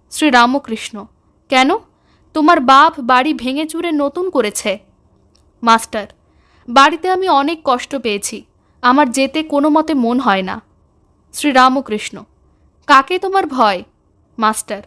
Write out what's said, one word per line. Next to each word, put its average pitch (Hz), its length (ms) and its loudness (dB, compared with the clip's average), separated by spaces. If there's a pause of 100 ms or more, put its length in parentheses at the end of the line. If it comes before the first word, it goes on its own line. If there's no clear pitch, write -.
(120)
শ্রীরামকৃষ্ণ, 240 920 0 (440)
"কেন? 262 200 2 (640)
তোমার 320 260 2
বাপ 277 400 4
বাড়ি 262 340 0
ভেঙে 262 320 -6
চুরে 330 260 -6
নতুন 302 380 -2
করেছে।" 208 500 -4 (840)
মাস্টার, 226 440 0 (600)
"বাড়িতে 302 400 2
আমি 370 200 -2
অনেক 311 340 0
কষ্ট 254 320 -4
পেয়েছি, 208 500 -6 (360)
আমার 254 300 2
যেতে 269 320 -2
কোনো 294 260 0
মতে 311 240 0
মন 247 260 0
হয় 202 220 0
না।" 196 200 -8 (720)
শ্রীরামকৃষ্ণ, 254 920 0 (640)
"কাকে 277 320 2
তোমার 381 280 -2
ভয়?" 220 360 -2 (560)
মাস্টার, 214 480 -4